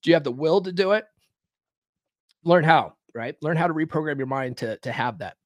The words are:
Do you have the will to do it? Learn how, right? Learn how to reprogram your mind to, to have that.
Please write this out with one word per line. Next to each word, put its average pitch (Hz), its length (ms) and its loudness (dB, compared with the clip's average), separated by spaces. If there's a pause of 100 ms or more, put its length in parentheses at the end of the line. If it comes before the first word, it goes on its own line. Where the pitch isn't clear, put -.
Do 156 80 0
you 165 40 8
have 156 100 2
the 135 60 -4
will 156 300 0
to 185 120 -8
do 190 200 0
it? 214 140 0 (1400)
Learn 170 200 6
how, 151 280 4 (220)
right? 117 260 -8
Learn 160 160 -2
how 165 100 0
to 170 60 0
reprogram 156 460 -2
your 131 80 -4
mind 131 320 -6
to, 113 220 -6
to 123 120 -8
have 120 280 -4
that. 92 260 -14